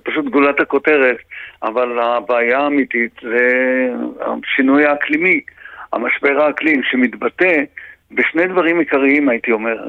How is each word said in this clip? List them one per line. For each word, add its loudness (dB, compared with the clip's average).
פשוט -4
גולת 2
הכותרת, 2
אבל -2
הבעיה 0
האמיתית 0
זה 0
השינוי 2
האקלימי, 0
המשבר 0
האקלים 0
שמתבטא 0
בשני 0
דברים 0
עיקריים, 2
הייתי -2
אומר, -2